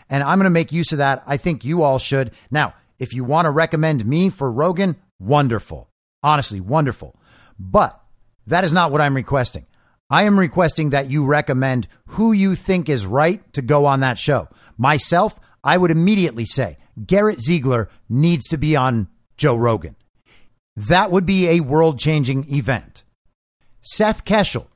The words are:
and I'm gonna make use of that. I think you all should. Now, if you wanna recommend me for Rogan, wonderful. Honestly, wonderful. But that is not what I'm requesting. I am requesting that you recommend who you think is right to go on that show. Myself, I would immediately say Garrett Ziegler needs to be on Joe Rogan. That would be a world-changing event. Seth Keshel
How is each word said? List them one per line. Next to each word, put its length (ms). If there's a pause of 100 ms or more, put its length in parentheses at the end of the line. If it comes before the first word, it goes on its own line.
and 140
I'm 160
gonna 120
make 200
use 220
of 60
that. 280
I 100
think 280
you 180
all 160
should. 320 (180)
Now, 260 (260)
if 140
you 100
wanna 260
recommend 540
me 240
for 240
Rogan, 440 (220)
wonderful. 720 (340)
Honestly, 380
wonderful. 580 (400)
But 400 (480)
that 180
is 100
not 160
what 100
I'm 160
requesting. 480 (460)
I 140
am 140
requesting 520
that 200
you 140
recommend 640 (200)
who 240
you 220
think 360
is 160
right 340 (140)
to 80
go 240
on 140
that 180
show. 300 (280)
Myself, 640 (240)
I 140
would 120
immediately 540
say 320 (300)
Garrett 340
Ziegler 480 (200)
needs 400
to 100
be 180
on 320 (300)
Joe 180
Rogan. 400 (800)
That 340
would 140
be 240
a 120
world-changing 920
event. 500 (760)
Seth 460
Keshel 500